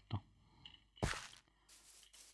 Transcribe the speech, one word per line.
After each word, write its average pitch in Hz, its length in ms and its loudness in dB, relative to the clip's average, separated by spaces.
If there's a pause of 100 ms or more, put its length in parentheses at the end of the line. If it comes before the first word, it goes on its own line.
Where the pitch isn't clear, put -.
to. 104 100 4 (2250)